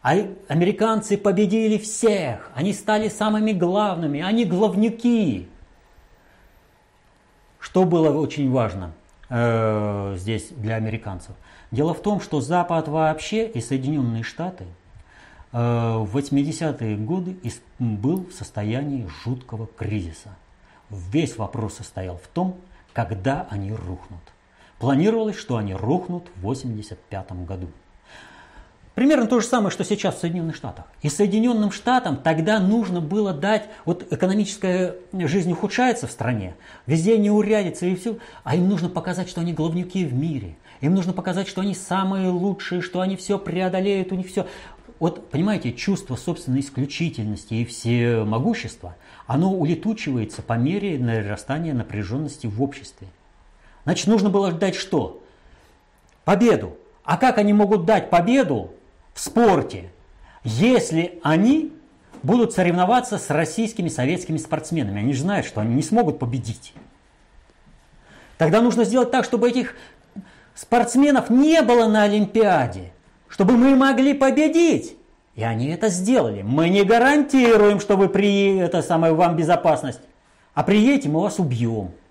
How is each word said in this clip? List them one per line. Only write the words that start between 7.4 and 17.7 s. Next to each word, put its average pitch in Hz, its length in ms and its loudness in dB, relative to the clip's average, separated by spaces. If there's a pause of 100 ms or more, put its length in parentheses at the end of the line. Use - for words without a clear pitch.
Что - 260 0
было 160 340 4
очень 143 320 -2
важно, 95 420 -2 (360)
э, 107 880 0
здесь 101 320 -6
для 113 280 -6
американцев? 110 600 -8 (340)
Дело 151 220 0
в - 80 -8
том, 208 220 -2
что 147 180 -4
Запад 165 480 -2
вообще 156 580 -2
и 127 140 -8
Соединённые 131 640 -4
Штаты, 175 420 -10 (880)
э, 120 60 -4 (400)
в 107 140 -4
восьмидесятые 139 840 -2
годы 175 460 -6
ис-, - 180 -10 (180)